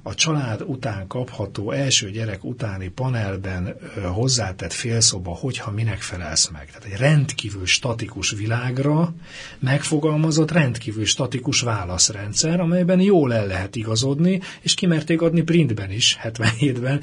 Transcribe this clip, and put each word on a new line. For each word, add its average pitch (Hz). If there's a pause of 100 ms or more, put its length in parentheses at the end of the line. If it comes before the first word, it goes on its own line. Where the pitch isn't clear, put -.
a -
család 135
után 110
kapható, 113
első 135
gyerek 107
utáni 101
panelben, 98 (200)
ö, 110
hozzátett 95
félszoba, 107
hogyha 120
minek 104
felelsz 85
meg. 73
Tehát -
egy 98
rendkívül 123
statikus 113
világra 127 (460)
megfogalmazott, 151
rendkívül 113
statikus 127
válaszrendszer, 101
amelyben 180
jól 175
el 107
lehet 95
igazodni, 135 (200)
és -
kimerték 165
adni 165
printben 120
is, 110
hetvenhétben, 120